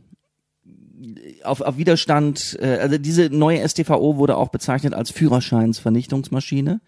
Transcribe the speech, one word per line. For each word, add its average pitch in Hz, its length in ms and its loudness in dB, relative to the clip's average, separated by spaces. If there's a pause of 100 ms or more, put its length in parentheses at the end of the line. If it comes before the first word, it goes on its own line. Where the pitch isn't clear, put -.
(1400)
auf, 139 180 -4
auf 135 160 -4
Widerstand, 151 800 0
äh, 131 220 0
also 143 160 2
diese 160 320 2
neue 151 300 2
S 135 160 -4
T 165 80 0
V 151 180 0
O 147 160 2
wurde 143 200 2
auch 131 120 0
bezeichnet 139 460 -4
als 117 160 -6
Führerscheinsvernichtungsmaschine, 127 1800 0